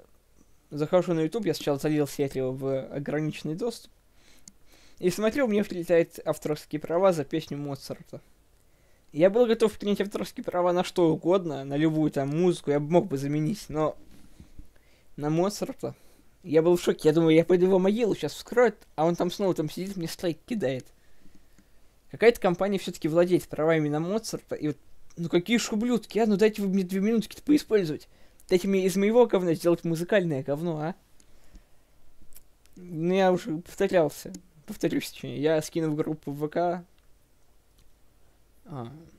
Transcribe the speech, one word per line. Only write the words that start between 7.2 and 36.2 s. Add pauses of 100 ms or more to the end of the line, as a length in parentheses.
песню
Моцарта. (920)
Я
был
готов
принять
авторские
права
на
что
угодно,
на
любую
там
музыку,
я
бы
мог
бы
заменить,
но (1200)
на
Моцарта (480)
я
был
в
шоке.
Я
думаю,
я
пойду
его
могилу
сейчас
вскроют, (180)
а
он
там
снова
там
сидит,
мне
страйк
кидает. (1300)
Какая-то
компания
всё-таки
владеет
правами
на
Моцарта,
и
вот (400)
«Ну
какие
ж
ублюдки,
а?
Ну
дайте
вы
мне
две
минутки-то
поиспользовать. (440)
Дайте
мне
из
моего
говна
сделать
музыкальное
говно,
а?» (1800)
Ну
я
уже
повторялся. (360)
Повторюсь,
точнее,
я
скину
в
группу